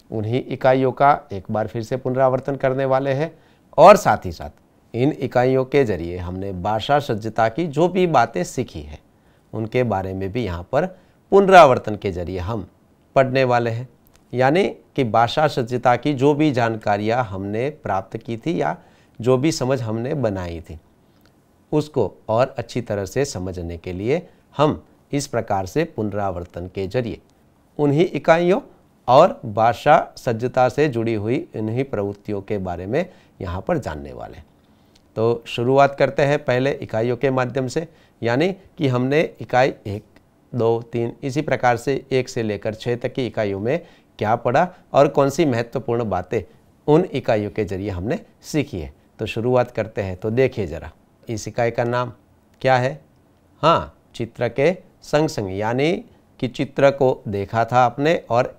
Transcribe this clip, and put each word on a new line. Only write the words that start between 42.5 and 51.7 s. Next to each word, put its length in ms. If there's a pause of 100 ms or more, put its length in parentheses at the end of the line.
छः 220
तक 160
की 140
इकाइयों 340
में 180 (400)
क्या 180
पढ़ा 300 (260)
और 160
कौन 200
सी 180
महत्वपूर्ण 640
बातें 320 (460)
उन 260
इकाइयों 380
के 140
जरिए 260
हमने 280 (240)
सीखी 360
है। 140 (260)
तो 80
शुरुआत 440
करते 300
हैं। 160
तो 140
देखिए 360
ज़रा, 240 (360)
इस 200
इकाई 240